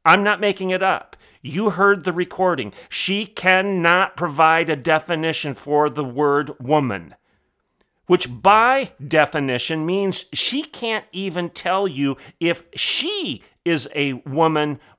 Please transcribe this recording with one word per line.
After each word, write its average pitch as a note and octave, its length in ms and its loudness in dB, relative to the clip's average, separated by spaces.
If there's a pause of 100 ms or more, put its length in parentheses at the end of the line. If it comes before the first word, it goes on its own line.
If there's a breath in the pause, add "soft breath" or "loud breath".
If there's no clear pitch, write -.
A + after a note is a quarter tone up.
I'm F#3 180 6
not G3+ 160 0
making G3 300 -2
it F#3 120 -2
up. F#3 340 -2 (260 soft breath)
You F3+ 300 -2
heard G3 320 2
the F3+ 100 -2
recording. E3+ 600 -2 (140 loud breath)
She G3+ 380 -2
cannot F#3 920 2
provide D#3+ 520 2
a D3+ 60 0
definition D#3 800 -2
for D3 360 0
the D3 140 -6
word C#3+ 560 0
woman, B2 560 -2 (920)
which B2+ 340 0
by A3+ 520 4 (120)
definition D3+ 800 0
means F#3+ 480 -2
she - 300 -2
can't A3+ 480 -8
even F3 380 -6
tell F#3+ 380 -2
you C#3 300 -2 (220 loud breath)
if E3 240 -2 (120)
she D#4 680 -2 (200 soft breath)
is E3 300 0
a C#3+ 200 -2 (120)
woman D3+ 540 0 (200 soft breath)